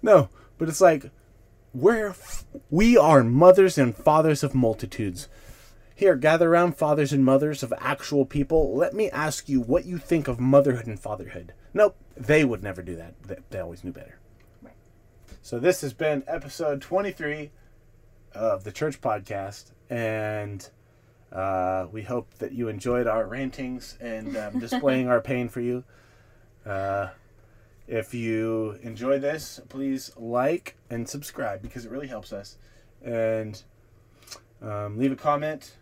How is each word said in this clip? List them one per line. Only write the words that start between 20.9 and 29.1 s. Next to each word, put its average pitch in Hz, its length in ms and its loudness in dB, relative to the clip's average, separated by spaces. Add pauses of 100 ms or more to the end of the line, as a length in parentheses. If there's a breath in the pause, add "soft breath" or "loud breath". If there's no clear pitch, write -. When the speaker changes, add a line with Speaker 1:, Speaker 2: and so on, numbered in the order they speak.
Speaker 1:
uh, 92 600 -2
we 107 100 -12
hope 120 360 -8
that - 140 -8
you 120 160 -6
enjoyed 120 380 -2
our 113 200 0
rantings 127 760 -10
and, 110 360 -10
um, 107 220 -6
Speaker 2:
<laughs> 170 80 -8
Speaker 1:
displaying 131 420 0
our 123 120 4
pain 123 280 -4
for 123 120 -10
you. 123 240 -4 (840 soft breath)
Uh, 98 420 -6 (800 soft breath)
if 113 280 -8
you 113 680 -4
enjoy 120 360 -4